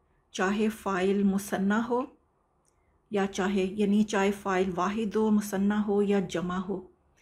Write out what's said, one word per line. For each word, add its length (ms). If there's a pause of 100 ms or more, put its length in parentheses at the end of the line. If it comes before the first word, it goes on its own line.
(340)
चाहे 360
फ़ाइल 540
मुसन्ना 580
हो 260 (1040)
या 140
चाहे, 400
यानी 380
चाहे 280
फ़ाइल 400
वाहिद 440
हो, 160
मुसन्ना 480
हो 220
या 180
जमा 380
हो, 340 (300)